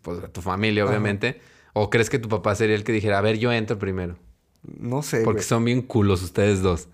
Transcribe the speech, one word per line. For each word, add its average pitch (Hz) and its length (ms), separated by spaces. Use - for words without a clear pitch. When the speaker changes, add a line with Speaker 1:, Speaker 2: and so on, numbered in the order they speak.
Speaker 1:
pues, 85 220
a - 40
tu - 140
familia, 104 420
Speaker 2:
Ajá. 98 80
Speaker 1:
obviamente. 104 500
¿O 107 160
crees 117 220
que 135 80
tu 113 100
papá 104 260
sería 107 200
el 101 80
que 120 80
dijera: 104 260
"A 98 40
ver, 110 180
yo 120 120
entro 110 280
primero"? 92 380
Speaker 2:
No 127 240
sé, 123 180
Speaker 1:
Porque 107 200
Speaker 2:
güey. - 60
Speaker 1:
son 117 160
bien 123 200
culos 101 400
ustedes 101 400
dos. 90 300